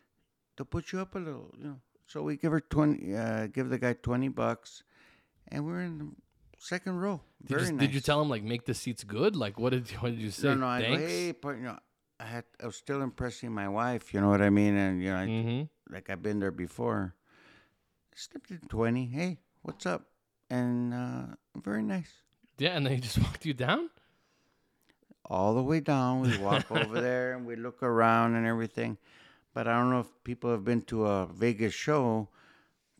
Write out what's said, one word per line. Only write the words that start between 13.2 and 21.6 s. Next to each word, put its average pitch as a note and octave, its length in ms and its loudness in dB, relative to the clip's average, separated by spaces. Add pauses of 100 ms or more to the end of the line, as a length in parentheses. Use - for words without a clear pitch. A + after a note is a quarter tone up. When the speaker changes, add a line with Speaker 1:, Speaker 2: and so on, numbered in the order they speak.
Speaker 1:
my G2+ 160 -4
wife, A#2 440 -2
you G2+ 60 2
know G2+ 100 6
what G2+ 120 8
I G2+ 80 8
mean? G2+ 260 8
And, F#2+ 260 2
you F#2+ 100 -2
know, F#2 60 0
I, F#2+ 100 -2
Speaker 2:
Mm-hmm. A#2 640 -4
Speaker 1:
like, F#2 160 -14
I've F#2 120 -6
been G#2 180 -2
there G2 120 0
before. G2 640 -2 (1000)
Slipped - 380 -16
in E3+ 160 -12
twenty. A#2 380 0
"Hey, D3+ 320 -4 (240)
what's - 240 -10
up?" F3+ 220 -4 (420)
And, B2 440 -2
uh, B2 420 -8 (200)
very G#3+ 280 -4